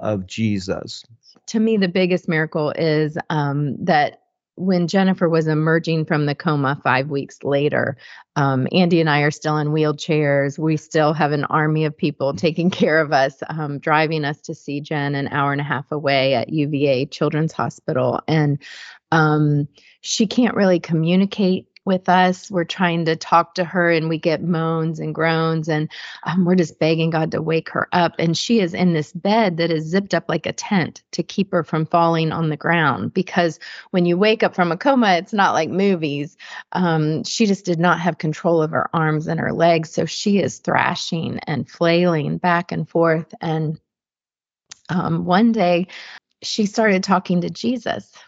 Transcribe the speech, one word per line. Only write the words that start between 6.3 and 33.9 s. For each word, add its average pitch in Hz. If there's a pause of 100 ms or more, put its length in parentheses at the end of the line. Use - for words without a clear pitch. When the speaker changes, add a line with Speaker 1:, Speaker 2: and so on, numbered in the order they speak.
Speaker 2:
coma 143
five 131
weeks 139
later, 139 (380)
um, 135
Andy 175
and 160
I 147
are 147
still 151
in 147
wheelchairs. 151
We 156
still 156
have 151
an 147
army 156
of 151
people -
taking 170
care 160
of 151
us, 135 (120)
um, 151
driving 156
us 147
to 160
see 143
Jen 147
an 139
hour 143
and 143
a 147
half 143
away 139
at 117
U 151
V 143
A 135
Children's 151
Hospital. 127
And, 151 (540)
um, 151 (340)
she -
can't 233
really 185
communicate 185 (180)
with 185
us. 185
We're 180
trying 170
to 160
talk 170
to 185
her 170
and 160
we 165
get 156
moans 165
and 156
groans 160
and, 151 (340)
um, 180
we're 180
just 170
begging 160
God 160
to -
wake 160
her -
up. 175
And 165
she 226
is 175
in 180
this 151
bed 196
that 170
is 156
zipped 190
up 165
like 165
a 170
tent -
to 180
keep -
her 175
from 160
falling 165
on 160
the 147
ground, 147
because - (320)